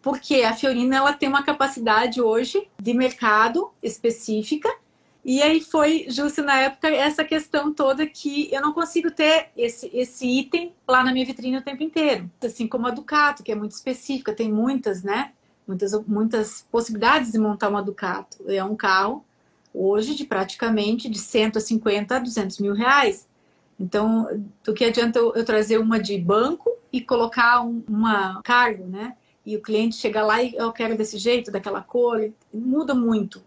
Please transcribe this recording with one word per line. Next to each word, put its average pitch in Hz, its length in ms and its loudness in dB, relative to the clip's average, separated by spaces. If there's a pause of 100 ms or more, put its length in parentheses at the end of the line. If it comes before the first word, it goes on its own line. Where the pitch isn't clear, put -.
porque 269 420 0
a 220 100 2
Fiorina, 262 440 0
ela 277 140 4
tem 294 160 -2
uma 277 160 0
capacidade 247 800 0
hoje 240 480 0 (120)
de 226 120 0
mercado 240 800 2 (120)
específica. 233 840 -2 (540)
E 262 180 2
aí 311 180 4
foi, 311 480 2
justo 285 340 -2
na 277 200 2
época, 269 260 0
essa 302 380 2
questão 302 480 -2
toda 277 340 2
que 294 460 -4
eu 269 80 0
não 302 100 0
consigo 330 400 -2
ter 311 440 4
esse, 233 380 -4
esse 254 320 -4
item 277 480 -2 (140)
lá 254 160 6
na 262 80 2
minha 262 140 0
vitrine 254 320 -4
o 262 40 -8
tempo 277 220 -8
inteiro. 294 480 0 (100)
Assim 226 260 -4
como 240 200 -2
a - 20 -2
Ducato, - 540 0
que 233 80 -6
é 214 40 -4
muito 214 160 -6
específica, 254 600 -6
tem 226 160 -2
muitas, 214 540 0
né? 214 300 -4 (340)
Muitas, 196 240 -4 (160)
muitas 214 640 -2
possibilidades 233 600 0
de 220 40 0
montar 208 300 2
uma 202 160 0
Ducato. 196 540 -6 (100)
É 196 160 0
um 214 140 -4
carro 202 460 0 (500)
hoje 208 420 0
de 285 80 -6
praticamente 220 840 -2
de 208 100 -6
cento 220 400 0
e - 20 0
cinquenta 214 540 0
a 262 40 0
duzentos 220 380 -4
mil 202 160 -2
reais. 240 540 2 (500)
Então, 220 480 0 (380)
do 214 100 -2
que 233 120 0
adianta 233 340 2
eu, 233 160 4
eu 226 80 0
trazer 220 360 2
uma 220 200 2
de 196 180 -2
banco 226 540 2 (220)
e 254 80 -2
colocar 240 600 2
um, 233 260 -4
uma 208 540 0
cargo, 233 440 2
né? 208 300 -10 (300)
E 214 120 -6
o 214 40 -12
cliente 220 340 0
chega 214 280 -2
lá 214 180 2
e, 240 140 -2
"Eu 226 160 -2
quero 226 260 -2
desse 214 200 -4
jeito, 233 340 0
daquela 190 300 -6
cor." 233 500 0 (220)
Muda 254 420 0
muito. 226 520 0